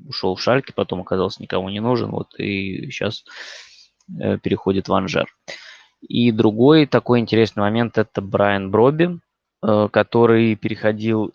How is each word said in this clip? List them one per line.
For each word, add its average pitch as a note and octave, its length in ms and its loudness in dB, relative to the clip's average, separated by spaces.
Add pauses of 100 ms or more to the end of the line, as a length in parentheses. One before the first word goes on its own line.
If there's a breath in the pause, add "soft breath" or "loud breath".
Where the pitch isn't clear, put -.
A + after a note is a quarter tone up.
ушёл F#2+ 280 -4
в - 60 -10
Шальке, B2+ 320 -2
потом F#2 280 -4
оказался F#2+ 400 -4
никому F#2 280 -6
не G#2 100 -8
нужен, A2+ 320 -2
вот, - 280 -10
и G2 520 -6
щас, - 320 -6 (960 loud breath)
э, G2+ 180 -2
переходит G2 500 -2
в F#2+ 60 -2
Анжер. F#2+ 340 0 (760 loud breath)
И A#2+ 300 0
другой A2+ 540 4
такой A#2+ 340 2
интересный G#2+ 420 0
момент — A2 360 0
это G#2+ 240 -2
Брайан G2+ 480 0
Броби, D#3 500 2 (460)
э, G#3 260 2
который A2+ 640 4
переходил G#2+ 800 -2